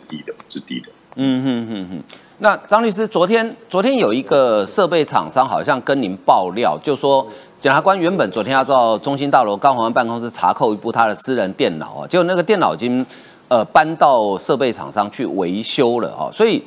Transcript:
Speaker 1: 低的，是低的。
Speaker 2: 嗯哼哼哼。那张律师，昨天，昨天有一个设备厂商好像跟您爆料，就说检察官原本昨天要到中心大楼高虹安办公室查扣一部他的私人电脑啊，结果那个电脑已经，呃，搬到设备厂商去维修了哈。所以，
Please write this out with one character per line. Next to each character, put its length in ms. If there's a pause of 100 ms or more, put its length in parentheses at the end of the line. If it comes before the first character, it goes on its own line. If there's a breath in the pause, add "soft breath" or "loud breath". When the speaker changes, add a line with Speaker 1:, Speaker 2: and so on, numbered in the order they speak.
Speaker 1:
低 180
的， 80 (160)
是 100
低 200
的。 80 (280)
Speaker 2:
嗯 260
哼 260
哼 220
哼。 120 (360 loud breath)
那 180 (100)
张 160
律 80
师， 160
昨 180
天， 300 (140)
昨 120
天 180
有 140
一 100
个 440
设 220
备 160
厂 260
商 160
好 160
像 200
跟 200
您 220
爆 320
料， 260
就 140
说 280 (360 loud breath)
检 120
察 80
官 160
原 200
本 160
昨 100
天 100
要 120
到 340
中 180
心 140
大 140
楼 120
高 160
虹 120
安 80
办 120
公 160
室 80
查 240
扣 220
一 20
部 140
他 160
的 80
私 220
人 160
电 260
脑 200
啊， 100
结 100
果 60
那 100
个 80
电 160
脑 160
已 20
经， 300 (400 loud breath)
呃， 200
搬 280
到 420
设 200
备 160
厂 180
商 180
去 160
维 380
修 380
了 100
哈。 220
所 120
以， 220